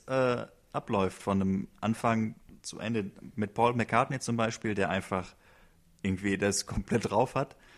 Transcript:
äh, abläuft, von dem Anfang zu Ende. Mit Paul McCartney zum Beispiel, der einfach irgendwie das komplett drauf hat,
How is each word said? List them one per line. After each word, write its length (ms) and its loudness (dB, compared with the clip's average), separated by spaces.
äh, 380 2
abläuft, 480 0
von 180 2
dem 280 0
Anfang 540 0
zu 180 -12
Ende. 320 -4
Mit 180 -4
Paul 200 4
McCartney 460 0
zum 180 -4
Beispiel, 380 -2
der 140 2
einfach 440 -2
irgendwie 340 0
das 280 0
komplett 460 -2
drauf 240 2
hat, 200 -4